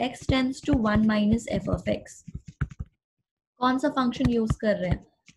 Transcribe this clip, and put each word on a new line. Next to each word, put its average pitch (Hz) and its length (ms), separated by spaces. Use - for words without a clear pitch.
x 254 280
tends 262 300
to 294 160
one 214 320
minus 214 440
f 196 160
of 185 200
x। - 340
कौन 254 180
सा 294 100
फंक्शन 254 420
यूज़ 226 300
कर 208 160
रहे 175 140
हैं? - 160